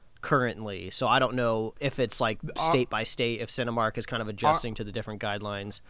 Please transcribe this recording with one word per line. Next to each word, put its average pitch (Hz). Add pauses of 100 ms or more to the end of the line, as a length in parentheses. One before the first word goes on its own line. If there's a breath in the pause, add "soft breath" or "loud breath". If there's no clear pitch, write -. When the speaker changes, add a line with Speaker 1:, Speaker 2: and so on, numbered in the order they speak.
(220 soft breath)
Speaker 1:
currently." 107
So -
I 123
don't 127
know 113
if 139
it's, 120
like, 110 (180)
Speaker 2:
Our 160
Speaker 1:
state 127
by 110
state, 117
if 113
Cinemark 117
is 110
kind 113
of 107
adjusting 123
Speaker 2:
our 104
Speaker 1:
to 117
the 101
different 104
guidelines. 104